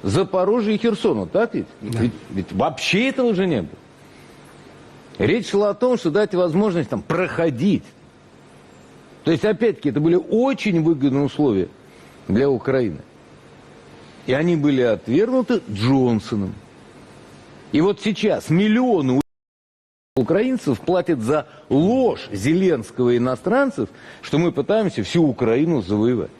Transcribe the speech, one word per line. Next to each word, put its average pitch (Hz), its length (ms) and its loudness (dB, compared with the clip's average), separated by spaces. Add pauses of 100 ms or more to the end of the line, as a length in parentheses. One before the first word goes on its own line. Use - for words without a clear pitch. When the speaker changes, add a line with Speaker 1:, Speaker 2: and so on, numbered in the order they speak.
Speaker 1:
Запорожья 190 680 0
и 208 60 0
Херсона, 180 480 0
так 220 280 -2
ведь? 131 120 -4 (160)
Speaker 2:
Да. 113 180 -6
Speaker 1:
Ведь, 117 120 0 (180)
ведь 95 220 -6
вообще 160 580 -2
этого 254 180 0
уже 190 180 0
не 131 160 0
было. - 160 -12 (1400)
Речь 175 320 0
шла 202 200 2
о 196 40 -4
том, 247 240 0
что 165 120 -2
дать 196 240 0
возможность 175 560 0
там 110 120 -4
проходить. 165 800 0 (1400)
То 156 60 0
есть, 165 140 0
опять-таки, 214 460 0
это 147 100 -2
были 170 160 2
очень 220 640 0
выгодные 143 420 2
условия 117 440 0 (600)
для 123 200 2
Украины. 123 520 -2 (1300)
И 127 60 0
они 165 240 2
были 143 260 2
отвергнуты 202 880 0
Джонсоном. 113 840 0 (1160)
И 156 80 2
вот 196 200 0
сейчас 190 480 -2
миллионы 190 720 2 (920)
украинцев 165 680 0
платят 170 400 -2
за 135 260 -2 (220)
ложь 196 640 0
Зеленского 127 800 0
и 123 80 4
иностранцев, 165 720 0 (340)
что - 160 -2
мы 170 140 2
пытаемся 190 500 0
всю 165 240 2
Украину 127 560 0
завоевать. 104 580 0